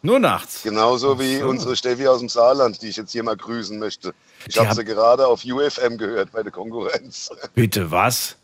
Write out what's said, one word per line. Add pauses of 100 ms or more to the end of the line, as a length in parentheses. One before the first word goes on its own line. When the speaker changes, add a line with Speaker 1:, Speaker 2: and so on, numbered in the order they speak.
Speaker 1:
Nur
nachts?
Speaker 2:
Genauso
Speaker 1:
Ach
Speaker 2:
wie
Speaker 1:
so.
Speaker 2:
unsere
Steffi
aus
dem
Saarland,
die
ich
jetzt
hier
mal
grüßen
möchte. (340)
Ich
Speaker 1:
Die
Speaker 2:
hab
Speaker 1:
hab
Speaker 2:
sie
gerade
auf
U
F
M
gehört
bei
der
Konkurrenz. (120)
<laughs>
Speaker 1:
Bitte
was?